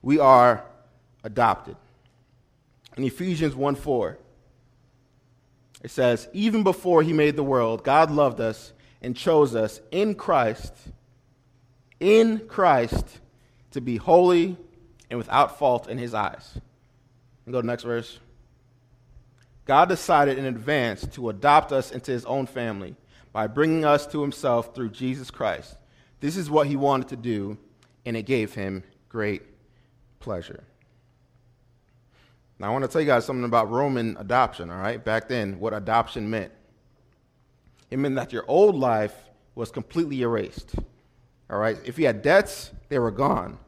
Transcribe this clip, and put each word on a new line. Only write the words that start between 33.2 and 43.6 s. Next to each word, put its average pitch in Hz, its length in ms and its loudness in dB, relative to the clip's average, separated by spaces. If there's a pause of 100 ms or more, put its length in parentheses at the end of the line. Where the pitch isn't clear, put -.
something 127 200 -4
about 113 260 0
Roman 123 460 -2
adoption, 101 520 -2
all 87 100 -10
right? 107 240 -6
Back 110 240 -2
then, 101 320 -4
what 104 140 -4
adoption 110 560 -2
meant. 110 220 -6 (1400)
It 131 80 -6
meant 135 180 -2
that 123 160 -8
your 117 160 -8
old 185 280 4
life 113 540 -2 (260)
was 113 160 -8
completely 139 500 -6
erased, 117 540 -4 (760)
all 98 80 -4
right? 107 260 -2
If 123 140 -12
you 160 80 0
had 104 160 0
debts, 180 500 0 (180)
they 139 100 -2
were 117 120 0
gone. 107 460 -2 (100)